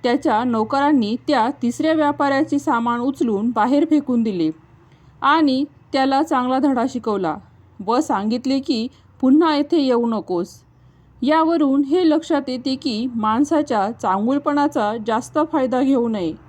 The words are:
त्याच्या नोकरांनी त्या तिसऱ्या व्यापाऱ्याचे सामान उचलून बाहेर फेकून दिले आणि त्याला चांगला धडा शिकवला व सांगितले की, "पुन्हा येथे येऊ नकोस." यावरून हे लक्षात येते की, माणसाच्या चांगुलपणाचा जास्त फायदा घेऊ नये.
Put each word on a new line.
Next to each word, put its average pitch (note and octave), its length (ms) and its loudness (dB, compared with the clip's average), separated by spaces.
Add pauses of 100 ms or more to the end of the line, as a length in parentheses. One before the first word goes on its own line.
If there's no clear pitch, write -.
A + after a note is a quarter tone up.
त्याच्या B3 400 0
नोकरांनी A#3+ 720 0 (120)
त्या C#4+ 220 2 (120)
तिसऱ्या D4 320 0
व्यापाऱ्याचे C#4+ 680 0
सामान A#3+ 400 0
उचलून A#3+ 500 -2
बाहेर B3 400 2
फेकून C4+ 340 0
दिले F3+ 260 0 (720)
आणि C#4+ 440 2 (280)
त्याला C4+ 300 2
चांगला B3+ 360 -2
धडा C4 300 2
शिकवला G3+ 480 -4 (480)
व A#3 140 0
सांगितले B3 600 -2
की, B3 280 -4 (340)
"पुन्हा D4+ 340 4
येथे D4 260 0
येऊ A#3+ 240 2
नकोस." F#3+ 420 -2 (760)
यावरून D#4 640 2
हे D#4+ 260 2
लक्षात D4+ 380 0
येते B3+ 280 -4
की, B3 400 -4
माणसाच्या A#3 760 0
चांगुलपणाचा B3+ 1000 0 (140)
जास्त A#3+ 320 -2 (120)
फायदा C4 300 0
घेऊ C4 260 2
नये. F#3 260 -2 (160)